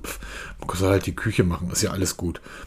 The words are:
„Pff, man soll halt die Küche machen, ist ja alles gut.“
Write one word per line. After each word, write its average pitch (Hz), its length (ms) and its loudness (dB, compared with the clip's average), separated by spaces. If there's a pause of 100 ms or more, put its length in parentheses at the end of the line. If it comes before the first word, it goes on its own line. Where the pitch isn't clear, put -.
„Pff, - 160 -8 (480)
man - 80 -4
soll 92 160 4
halt 95 140 6
die - 100 -2
Küche - 300 4
machen, 87 260 0
ist - 120 0
ja 107 80 2
alles 92 260 0
gut.“ 85 240 -4 (260)